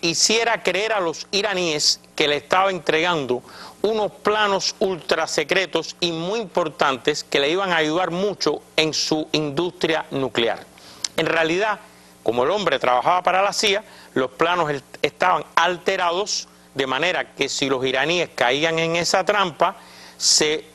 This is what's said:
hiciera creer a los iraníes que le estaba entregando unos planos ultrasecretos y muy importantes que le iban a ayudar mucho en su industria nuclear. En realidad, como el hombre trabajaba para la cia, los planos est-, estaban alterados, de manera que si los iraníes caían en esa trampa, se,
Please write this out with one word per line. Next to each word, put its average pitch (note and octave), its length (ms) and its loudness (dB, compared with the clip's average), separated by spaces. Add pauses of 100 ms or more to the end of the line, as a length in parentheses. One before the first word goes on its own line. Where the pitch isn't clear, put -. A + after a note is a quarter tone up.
hiciera A3 600 0
creer G3 300 0
a G#3+ 80 -2
los E3 320 -4
iraníes F#3 720 0 (160)
que D3+ 100 2
le D3 80 2
estaba F#3+ 340 2
entregando D#3 720 -2 (400)
unos G#3 300 -2
planos G#3 680 0
ultrasecretos E3 1200 -2
y F3 100 0
muy F3+ 300 -4
importantes D3+ 840 0
que - 160 0
le C#3 100 2
iban F#3 220 0
a E3+ 60 2
ayudar D#3+ 340 0
mucho F3 500 -2 (140)
en D#3+ 180 2
su - 380 -2
industria D#3 800 -2
nuclear. A#2 540 -2 (500)
En D#3+ 120 0
realidad, E3 520 0 (440)
como A#2+ 200 0
el D3+ 80 2
hombre F3 260 0
trabajaba B2+ 460 2
para F#3 180 2
la G3+ 120 0
cia, G#3 320 0 (300)
los C3 160 0
planos E3+ 380 0
est-, C#3+ 140 -4 (180)
estaban E3 440 2 (100)
alterados, F3+ 960 0 (260)
de C3+ 100 0
manera C#3 500 -2
que C#3 120 0
si C3+ 220 -2
los C3 160 0
iraníes C#3+ 500 0
caían D3 440 0
en E3 180 0
esa F3+ 260 0
trampa, F#3 540 0 (400)
se, - 580 2